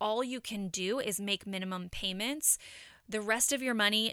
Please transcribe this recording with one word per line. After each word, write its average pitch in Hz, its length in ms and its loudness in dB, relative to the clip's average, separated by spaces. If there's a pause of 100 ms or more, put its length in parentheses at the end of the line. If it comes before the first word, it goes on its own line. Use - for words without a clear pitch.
all 220 240 2
you 254 160 -4
can 202 280 -4
do 185 300 0
is 202 220 -2
make 202 260 -2
minimum 185 440 -6
payments. 214 680 0 (500)
The 214 140 -2
rest 220 320 2
of 269 80 2
your 254 140 0
money 220 380 4